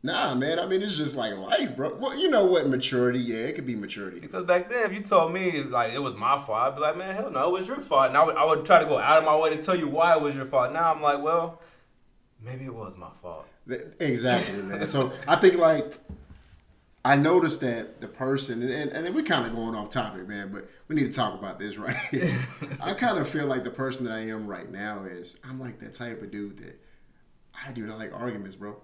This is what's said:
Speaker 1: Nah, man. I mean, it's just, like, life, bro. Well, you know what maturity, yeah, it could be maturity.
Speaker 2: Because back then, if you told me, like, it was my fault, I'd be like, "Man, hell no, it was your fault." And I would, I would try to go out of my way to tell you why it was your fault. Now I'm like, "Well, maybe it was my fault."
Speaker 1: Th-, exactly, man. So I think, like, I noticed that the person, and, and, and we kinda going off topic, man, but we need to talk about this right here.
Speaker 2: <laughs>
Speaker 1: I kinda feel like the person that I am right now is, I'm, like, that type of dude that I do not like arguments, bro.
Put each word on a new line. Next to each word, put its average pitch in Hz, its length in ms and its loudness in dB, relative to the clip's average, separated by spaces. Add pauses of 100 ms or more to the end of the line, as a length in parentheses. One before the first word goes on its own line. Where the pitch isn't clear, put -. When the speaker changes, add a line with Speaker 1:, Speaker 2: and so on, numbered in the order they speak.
Speaker 1:
Nah, 151 360 -2
man. 156 240 0
I 185 60 -2
mean, 190 140 0
it's 208 160 -4
just, 139 200 -4
like, 110 200 -4
life, 117 380 -2
bro. 135 220 -4
Well, 262 200 -6
you 339 140 2
know 214 140 6
what 170 240 4
maturity, 127 500 2
yeah, 117 280 -2
it 151 100 -6
could 139 100 -8
be 123 80 -4
maturity. 98 460 -10
Speaker 2:
Because 185 240 -8
back 180 260 2
then, 240 180 0
if 190 80 -4
you 208 60 -8
told 170 300 4
me, 175 320 -2
like, 120 280 0
it 131 60 -4
was 131 160 -4
my 120 260 2
fault, - 100 -10
I'd 123 260 0
be 147 40 -8
like, 156 160 0
"Man, 190 200 -8
hell 214 160 -6
no, 139 160 0
it 185 120 0
was 185 60 -6
your 269 140 -6
fault." 135 260 4
And 131 100 2
I 151 60 8
would, 160 140 4
I 139 80 4
would 156 200 4
try 180 140 8
to 151 80 6
go 147 100 2
out 139 220 6
of 160 60 4
my 151 120 6
way 156 200 2
to 151 40 -6
tell 185 140 0
you 160 140 0
why 165 260 6
it 156 80 4
was 143 140 -2
your 131 100 -6
fault. 127 260 2
Now 160 220 2
I'm 151 80 -4
like, 143 180 4
"Well, 165 400 0 (800)
maybe 127 240 -12
it 127 100 -12
was 98 220 -12
my 85 140 -16 (100)
fault." 82 260 -14 (220)
Speaker 1:
Th-, 120 180 -8 (120)
exactly, 123 640 0
man. 143 240 -6
So 131 240 0 (160)
I 151 80 6
think, 180 220 8
like, 160 420 4 (1080)
I 139 120 8
noticed 160 460 4
that 113 380 -4
the - 60 -12
person, 131 560 -2
and, 131 80 -2
and, 147 220 -4
and 175 240 -4
we 311 80 0
kinda 120 260 0
going 113 240 -4
off 107 160 -8
topic, 95 380 -6
man, 101 240 -8
but - 160 -12 (180)
we 156 80 -6
need 139 120 2
to - 60 -4
talk 127 240 -2
about 95 220 -10
this 101 180 -8
right - 200 -4
here. - 340 -2 (300)
Speaker 2:
<laughs> 139 200 -10
Speaker 1:
I 196 140 -4
kinda 202 300 0
feel 151 220 -4
like 127 180 -2
the 120 60 -6
person 127 340 -6
that 110 100 -6
I 110 60 -6
am 110 260 -8
right 90 240 -12
now 101 320 -8
is, 90 400 -14
I'm, 131 160 -12
like, 123 220 -12
that 110 140 -16
type 117 280 -12
of 101 80 -14
dude 101 280 -10
that - 220 -18 (840)
I 139 60 -14
do 117 120 -10
not 110 140 -10
like 110 160 -10
arguments, 104 400 -8
bro. 101 300 -14